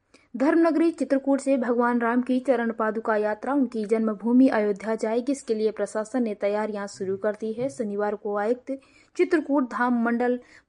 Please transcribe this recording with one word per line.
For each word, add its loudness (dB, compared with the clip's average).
धर्मनगरी 4
चित्रकूट 0
से 0
भगवान 2
राम 0
की 0
चरण 0
पादुका -2
यात्रा -2
उनकी 0
जन्मभूमि 4
अयोध्या 0
जाएगी। -2
इसके -4
लिए 0
प्रशासन -4
ने -4
तैयारियां -2
शुरू -6
कर -2
दी -6
है। -4
शनिवार -4
को -4
आयुक्त -4
चित्रकूट 0
धाम 0
मंडल 0